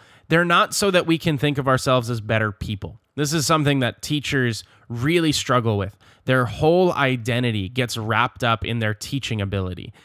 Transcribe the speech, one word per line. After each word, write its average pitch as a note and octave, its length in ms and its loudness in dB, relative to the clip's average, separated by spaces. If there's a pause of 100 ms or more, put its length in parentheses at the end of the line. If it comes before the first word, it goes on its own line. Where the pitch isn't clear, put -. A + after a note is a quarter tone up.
(280)
they're E3+ 180 4
not F3 280 2
so G3+ 180 0
that F3+ 140 2
we E3 120 2
can D3+ 200 0
think C#3+ 200 0
of C3+ 100 -2
ourselves B2+ 420 2
as A#2 120 -4
better A2 300 0
people. - 480 -8 (160)
This C#3+ 180 -2
is D#3 120 0
something D3 340 2
that A#2+ 220 -2
teachers C3 640 -2 (260)
really D#3 420 0
struggle A#2 460 2
with. G2 200 -4 (280)
Their B2+ 200 2
whole E3+ 480 2
identity A#2+ 760 -2
gets B2+ 280 -4
wrapped A2+ 460 0
up A2+ 220 0
in A#2 140 -4
their G#2+ 140 -2
teaching A#2 480 -6
ability, F#2+ 520 -6 (120)